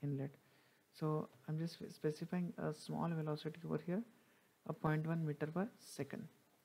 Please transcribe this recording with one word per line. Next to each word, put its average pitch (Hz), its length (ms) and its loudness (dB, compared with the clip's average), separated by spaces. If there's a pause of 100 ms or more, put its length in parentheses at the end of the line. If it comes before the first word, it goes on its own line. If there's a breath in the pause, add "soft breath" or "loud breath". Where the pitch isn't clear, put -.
inlet. 139 300 0 (640 soft breath)
So 156 300 2 (200)
I'm 156 100 0
just 165 160 -2
spe-, - 180 -10
specifying 170 640 0
a 156 160 0
small 156 360 0
velocity 156 560 0
over 156 200 2
here, 180 160 2 (680 soft breath)
a 156 60 -2
point 156 340 4
one 165 180 2
meter 151 220 2
per 175 200 2 (120)
second. - 480 -6 (380)